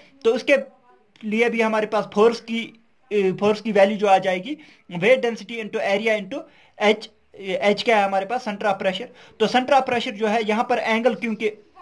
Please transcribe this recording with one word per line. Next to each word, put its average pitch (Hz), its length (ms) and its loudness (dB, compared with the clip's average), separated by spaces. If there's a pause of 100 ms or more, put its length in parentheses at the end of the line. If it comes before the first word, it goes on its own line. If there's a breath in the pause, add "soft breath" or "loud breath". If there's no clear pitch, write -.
(240 loud breath)
तो 233 100 4
उसके 269 220 2 (720)
लिए 226 200 0
भी 233 120 -2
हमारे 220 260 0
पास 214 280 -4
फोर्स 226 260 4
की, 226 220 -6 (480)
अ, 190 300 0
फोर्स 208 200 0
की 220 120 -4
वैल्यू 202 240 6
जो 202 100 -2
आ 190 120 6
जाएगी 190 400 -4 (320 loud breath)
weight 226 360 2
density 226 380 -6
into 208 240 -4
area 214 320 0
into 240 260 -10 (320 soft breath)
H। 214 300 0 (260)
एच 196 480 -2
क्या 202 160 2
है 202 60 4
हमारे 196 220 0
पास, 240 180 -6
center 208 220 -6
of 196 120 2
pressure। 190 280 -4 (340 loud breath)
तो 214 60 4
center 254 260 0
of 262 100 6
pressure 254 300 -2
जो 208 140 -4
है 226 180 0
यहाँ 214 200 0
पर 240 140 0
एंगल, 226 360 0
क्योंकि 220 320 -4 (360)